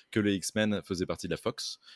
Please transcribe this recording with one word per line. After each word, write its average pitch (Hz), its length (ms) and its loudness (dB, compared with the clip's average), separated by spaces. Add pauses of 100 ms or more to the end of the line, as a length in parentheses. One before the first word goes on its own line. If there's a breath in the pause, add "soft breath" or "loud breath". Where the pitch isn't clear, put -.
(120)
que 110 100 4
les 101 140 4
X-Men 104 500 0
faisaient 90 220 -2
partie 85 200 -4
de 85 40 0
la 78 60 0
Fox, - 420 -6 (160 loud breath)